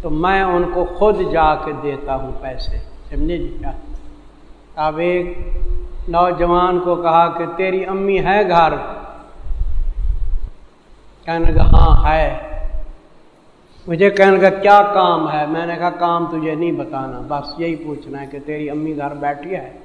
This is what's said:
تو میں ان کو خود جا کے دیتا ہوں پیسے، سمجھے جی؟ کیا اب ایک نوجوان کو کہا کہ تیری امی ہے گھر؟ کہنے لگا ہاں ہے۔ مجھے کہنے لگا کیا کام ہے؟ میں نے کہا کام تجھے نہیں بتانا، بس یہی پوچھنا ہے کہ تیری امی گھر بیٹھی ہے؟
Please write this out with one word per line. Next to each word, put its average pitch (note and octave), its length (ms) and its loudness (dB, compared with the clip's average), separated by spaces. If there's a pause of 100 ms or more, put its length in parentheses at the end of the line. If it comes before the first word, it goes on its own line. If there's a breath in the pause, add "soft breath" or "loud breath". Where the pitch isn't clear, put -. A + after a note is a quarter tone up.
تو D#3+ 80 -8
میں F3+ 320 2
ان F3+ 220 2 (100)
کو F3 120 0
خود G#3 300 2 (160)
جا D#3 240 2
کے D3+ 160 -8 (120)
دیتا C#3+ 320 -6
ہوں C3 160 -6 (100)
پیسے، B2+ 360 -6 (320)
سمجھے E3 280 -2
جی؟ - 220 -6
کیا C3+ 120 -6 (1040)
اب D#3 220 -2
ایک F3 400 -2 (680)
نوجوان F3 720 2
کو F3 160 0
کہا E3+ 320 2 (100)
کہ E3+ 80 -4 (120)
تیری F#3+ 280 -2
امی F#3+ 340 -2
ہے F#3+ 300 0
گھر؟ E3+ 240 2 (2500)
کہنے E3 260 4
لگا D3+ 120 8
ہاں - 480 8
ہے۔ D#3 260 0 (1500)
مجھے F3 220 2
کہنے F#3+ 280 6
لگا F#3 120 6
کیا G3+ 320 6 (120)
کام E3+ 380 2
ہے؟ D3+ 140 -2
میں D#3+ 200 -4
نے E3+ 140 -6
کہا F3 100 0
کام E3+ 360 -2
تجھے D#3 300 -4
نہیں E3 160 -2
بتانا، C3+ 560 -8
بس D3 320 -8
یہی E3+ 160 -4
پوچھنا D3 460 -12
ہے C#3 100 -12
کہ C#3+ 140 -12
تیری D3+ 240 -8
امی D3+ 280 -6
گھر C#3+ 160 -6
بیٹھی C#3+ 420 -8
ہے؟ C3 160 -12 (140)